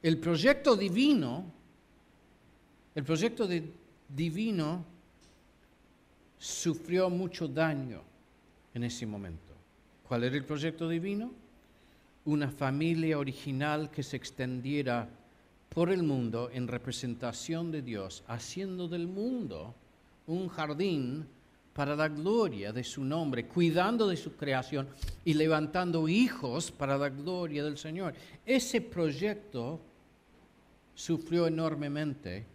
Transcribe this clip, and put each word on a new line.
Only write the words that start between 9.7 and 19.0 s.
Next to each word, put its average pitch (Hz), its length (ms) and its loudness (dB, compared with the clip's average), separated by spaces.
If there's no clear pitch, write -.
¿Cuál 120 160 0
era 127 120 0
el 143 80 -2
proyecto 160 460 -4
divino? 202 420 -2
Una 147 240 2
familia 156 680 2
original 143 720 -2
que - 100 -4
se 131 160 -6
extendiera 127 920 -2
por 170 220 2
el 185 100 4
mundo 123 500 0
en 123 160 -4
representación 123 1040 -4
de 151 120 -4
Dios, 101 420 -6
haciendo 180 640 -6
del 170 200 -4